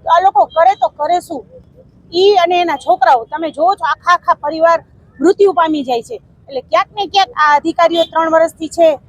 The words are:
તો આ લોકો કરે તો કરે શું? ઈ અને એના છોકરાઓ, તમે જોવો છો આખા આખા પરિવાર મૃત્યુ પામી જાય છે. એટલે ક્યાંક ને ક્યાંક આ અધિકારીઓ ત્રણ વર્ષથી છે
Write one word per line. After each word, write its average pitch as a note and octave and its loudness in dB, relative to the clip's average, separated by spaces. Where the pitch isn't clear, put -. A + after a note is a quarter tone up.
તો - -8
આ F4 2
લોકો F#4+ 2
કરે F4+ 0
તો F#4 -4
કરે D#4+ -4
શું? C4+ -12
ઈ G4 2
અને F4 0
એના D#4+ -4
છોકરાઓ, E4 0
તમે D#4 -8
જોવો E4 -2
છો D#4+ -8
આખા D#4 -2
આખા F4 -2
પરિવાર D#4+ -2
મૃત્યુ F#4+ 2
પામી D#4 -2
જાય A#3+ -4
છે. A#3 -14
એટલે - -14
ક્યાંક F4 -4
ને G4+ -6
ક્યાંક F#4+ 0
આ D4+ 2
અધિકારીઓ E4 0
ત્રણ E4 -2
વર્ષથી D#4+ -2
છે D#4+ 0